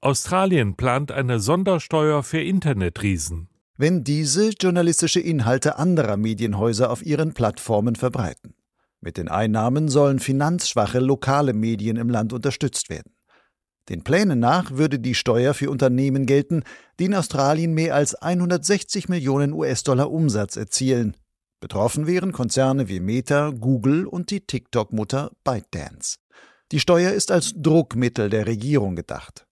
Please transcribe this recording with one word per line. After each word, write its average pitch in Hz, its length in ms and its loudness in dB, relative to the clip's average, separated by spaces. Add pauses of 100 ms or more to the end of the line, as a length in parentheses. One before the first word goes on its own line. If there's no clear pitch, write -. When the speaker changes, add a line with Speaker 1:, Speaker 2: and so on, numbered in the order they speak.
Speaker 1:
Australien 151 720 0
plant 131 360 -2
eine 123 280 0
Sondersteuer 151 840 0
für 160 180 -4
Internetriesen. 95 1080 -2 (280)
Speaker 2:
Wenn 156 260 2
diese 151 460 0
journalistische 175 720 2
Inhalte 139 600 0
anderer 147 380 2
Medienhäuser 110 760 0
auf 120 120 -6
ihren 156 300 -2
Plattformen 110 640 0
verbreiten. 110 580 -4 (480)
Mit - 160 -10
den 85 100 -6
Einnahmen 110 600 0
sollen 139 320 4
finanzschwache 135 800 0
lokale 135 540 2
Medien 110 440 -2
im 117 120 -2
Land 113 240 0
unterstützt - 580 -4
werden. - 220 -12 (760)
Den 87 140 -8
Plänen 165 360 2
nach 139 340 2
würde 143 260 0
die 120 160 -2
Steuer 123 400 2
für 139 160 -4
Unternehmen 135 560 0
gelten, 143 340 2 (380)
die 175 60 0
in 196 100 0
Australien 160 580 0
mehr 160 220 0
als 143 180 2
einhundertsechzig 175 960 -2
Millionen 143 440 0
U-S-Dollar 139 580 0
Umsatz 117 460 0
erzielen. 120 600 0 (420)
Betroffen 117 460 0
wären 180 260 0
Konzerne 131 580 0
wie 95 100 -4
Meta, 127 500 0
Google 131 560 0
und 175 240 -8
die 202 120 -4
TikTok-Mutter 117 880 -4 (120)
ByteDance. - 720 -6 (540)
Die 151 80 0
Steuer 180 340 4
ist 202 180 -2
als 175 240 2
Druckmittel 127 760 2
der 107 160 0
Regierung 113 500 0
gedacht. - 560 -12